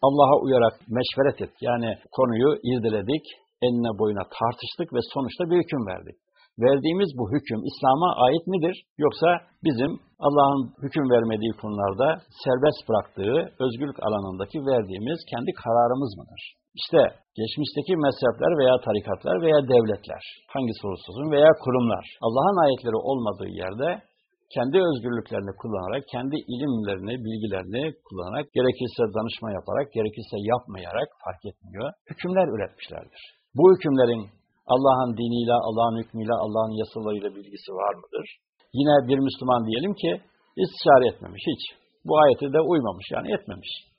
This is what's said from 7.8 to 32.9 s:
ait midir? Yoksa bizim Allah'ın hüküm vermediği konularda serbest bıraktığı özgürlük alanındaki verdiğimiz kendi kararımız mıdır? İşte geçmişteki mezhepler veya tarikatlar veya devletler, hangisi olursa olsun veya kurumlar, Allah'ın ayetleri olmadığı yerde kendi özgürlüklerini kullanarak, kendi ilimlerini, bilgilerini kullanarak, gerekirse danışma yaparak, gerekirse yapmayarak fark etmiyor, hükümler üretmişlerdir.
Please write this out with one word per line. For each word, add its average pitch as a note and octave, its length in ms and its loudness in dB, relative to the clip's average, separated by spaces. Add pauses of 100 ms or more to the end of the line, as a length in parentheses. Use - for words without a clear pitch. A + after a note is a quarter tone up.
ait D3 220 2
midir? F#3 280 -2 (300)
Yoksa D3+ 220 2 (400)
bizim C3+ 240 0 (360)
Allah'ın C#3 340 4 (240)
hüküm C3+ 300 0
vermediği A2+ 460 2
konularda G#2 460 0 (360)
serbest C3+ 460 2
bıraktığı G#2 480 0 (260)
özgürlük C3 440 -4
alanındaki G2 500 -4 (140)
verdiğimiz A2+ 480 -2 (120)
kendi B2 200 -6 (120)
kararımız A#2+ 560 2
mıdır? - 220 -20 (400)
İşte - 180 2 (400)
geçmişteki C#3+ 540 -4 (120)
mezhepler C3 460 2 (100)
veya B2+ 140 6 (120)
tarikatlar G#2 580 -2
veya D#3 140 6 (140)
devletler, A2 500 2 (300)
hangisi B2 340 -4
olursa F#2 220 -8
olsun C3+ 260 -6
veya D3+ 160 10 (120)
kurumlar, A#2+ 420 0 (220)
Allah'ın C#3+ 380 2
ayetleri A#2+ 320 0 (120)
olmadığı G#2 420 -4 (120)
yerde A2 260 -4 (680)
kendi C3+ 220 2 (120)
özgürlüklerini A2+ 720 -4
kullanarak, G#2 420 -6 (120)
kendi C3+ 220 -4 (160)
ilimlerini, A2 600 -4 (120)
bilgilerini G#2+ 580 -6 (240)
kullanarak, F#2+ 380 -8 (120)
gerekirse B2 460 0 (140)
danışma A2 400 -6
yaparak, A2 300 -4 (100)
gerekirse G#2+ 380 -4 (160)
yapmayarak G2+ 580 -4 (140)
fark F#2 260 -12
etmiyor, F#2+ 380 -12 (220)
hükümler F3+ 460 -2
üretmişlerdir. - 640 -10 (360)